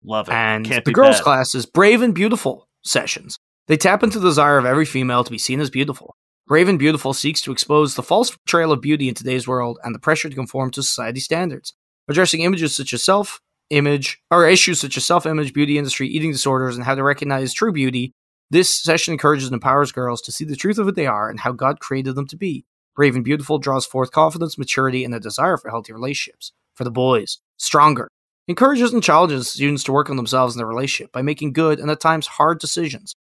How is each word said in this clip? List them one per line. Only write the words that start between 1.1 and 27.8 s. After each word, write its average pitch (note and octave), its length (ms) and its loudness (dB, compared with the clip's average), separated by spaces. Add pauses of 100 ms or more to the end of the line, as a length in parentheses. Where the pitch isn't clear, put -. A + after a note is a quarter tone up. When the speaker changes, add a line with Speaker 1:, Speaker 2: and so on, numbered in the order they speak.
Speaker 1:
bad. - 80 0
Speaker 2:
class C3 300 2
is B2 100 -4
Brave G#3+ 380 4
and A3+ 120 2
Beautiful G3+ 540 -2 (160)
sessions. - 540 -6 (300)
They D#3+ 80 4
tap F#3+ 280 2
into G#3+ 160 -2
the F3+ 80 4
desire D3 300 4
of B2+ 60 2
every C#3 200 2
female B2+ 400 -2
to - 60 -8
be A2+ 80 -10
seen C3 200 -4
as D3 120 -4
beautiful. C#3 440 -6 (320)
Brave E3+ 220 4
and F#3 100 2
Beautiful C#3+ 340 0
seeks D3+ 300 -4
to D3 80 -8
expose D3 460 0
the B2 80 -6
false A3 260 2
portrayal E3 400 2
of C3 100 2
beauty C#3+ 280 0
in A#2 80 -4
today's B2+ 320 -4
world B2 340 -2
and A#2 100 -8
the A2 60 -8
pressure D#3 300 0
to C3+ 80 -10
conform C3 340 -4
to C3 140 -6
society A#2+ 340 -4
standards. D#3+ 560 -4 (340)
Addressing E3 340 2
images E3 340 0
such C#3 160 -6
as A#2+ 100 -6
self-image, D3 1160 -2 (100)
or E3+ 180 6
issues F3+ 320 4
such C#3 160 -6
as C3 80 -4
self-image, D#3 480 0
beauty D3 260 0
industry, C3+ 280 -4
eating D#3 240 -2
disorders, C3 460 -2
and B2 80 -10
how C3+ 100 0
to C3+ 80 -2
recognize C#3 500 -2
true A3 200 -2
beauty, C3 400 -2 (400)
this F3+ 200 2
session E3+ 400 0
encourages C#3+ 360 0
and B2+ 60 -4
empowers C3+ 360 0
girls B2 320 -6
to - 80 -16
see - 140 -8
the D3+ 100 -8
truth G3+ 240 -2
of G3+ 80 0
what G3 80 -2
they D#3 140 -2
are G#2+ 200 -2
and A2 120 -12
how B2 100 -2
God C3 300 -4
created C3+ 340 -6
them C#3 140 -6
to D#3 80 -18
be. E3+ 280 -8 (300)
Brave C#3 220 4
and B2 80 -2
Beautiful D3 340 -2
draws C3+ 260 -2
forth C3 280 -4
confidence, D#3+ 440 0
maturity, B2+ 480 -2
and B2 80 -8
a A#2 60 -8
desire C3+ 380 -2
for A2 140 -12
healthy A2+ 220 -10
relationships. B2+ 600 -10 (240)
For B2+ 80 -8
the A#2+ 80 -6
boys, B2+ 480 2 (160)
stronger, D3 520 2 (400)